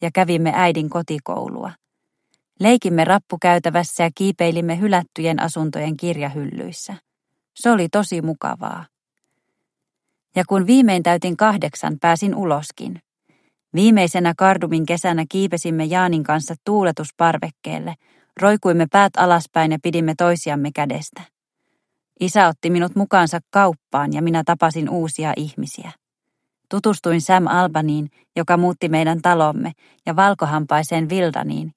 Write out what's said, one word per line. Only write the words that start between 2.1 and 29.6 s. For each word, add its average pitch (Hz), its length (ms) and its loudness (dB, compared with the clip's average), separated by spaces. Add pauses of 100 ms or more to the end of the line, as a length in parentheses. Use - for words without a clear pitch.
Leikimme 190 440 4
rappukäytävässä 175 960 0
ja 165 120 0
kiipeilimme 170 680 -2
hylättyjen 170 640 0
asuntojen 156 540 -4
kirjahyllyissä. 151 1000 -8 (600)
Se - 160 0
oli 185 180 2
tosi 196 340 -2
mukavaa. 160 600 -8 (1500)
Ja 180 120 2
kun 190 180 2
viimein 220 360 6
täytin 175 340 0
kahdeksan, 160 640 0
pääsin 170 340 0
uloskin. 156 680 -4 (760)
Viimeisenä 180 600 4
Kardumin 165 500 2
kesänä 170 420 -2
kiipesimme 170 560 -2
Jaanin 165 400 0
kanssa 151 300 -4 (100)
tuuletusparvekkeelle, 165 1300 -2 (460)
roikuimme 185 520 2
päät 196 240 4
alaspäin 165 560 2
ja 156 100 -4
pidimme 165 360 -2
toisiamme 156 560 0
kädestä. 147 480 -8 (960)
Isä 180 280 4
otti 165 220 -2
minut 175 260 0
mukaansa 180 420 2 (120)
kauppaan 151 600 0
ja 151 100 -2
minä 165 240 0
tapasin 160 440 0
uusia 160 460 -4
ihmisiä. 151 560 -10 (800)
Tutustuin 190 500 0
Sam 185 260 4
Albaniin, 156 640 0 (260)
joka 170 200 2
muutti 175 320 0
meidän 160 340 0
talomme, 160 500 2 (340)